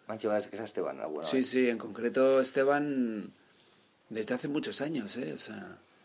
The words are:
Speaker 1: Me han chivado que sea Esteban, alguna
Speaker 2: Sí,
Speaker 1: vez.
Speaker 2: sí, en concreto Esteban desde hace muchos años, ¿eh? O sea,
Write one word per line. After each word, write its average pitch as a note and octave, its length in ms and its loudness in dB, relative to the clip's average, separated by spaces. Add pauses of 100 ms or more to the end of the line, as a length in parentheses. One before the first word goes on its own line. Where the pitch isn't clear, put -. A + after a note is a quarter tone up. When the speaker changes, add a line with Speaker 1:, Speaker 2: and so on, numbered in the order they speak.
Speaker 1:
Me A#2 60 -6
han A2 60 -6
chivado G#2 300 0
que G2 60 -10
sea A2 100 -6
Esteban, C#2+ 360 -4
alguna D2+ 240 -4
Speaker 2:
Sí, C3 120 2
Speaker 1:
vez. B2+ 120 2
Speaker 2:
sí, B2+ 200 4
en A#2 80 2
concreto A#2 640 4
Esteban C3+ 920 2 (760)
desde A2 240 -4
hace B2+ 140 -4
muchos C#3+ 320 -4
años, C3+ 380 -4
¿eh? D3 160 -6
O - 40 -8
sea, G#2 400 -12 (280)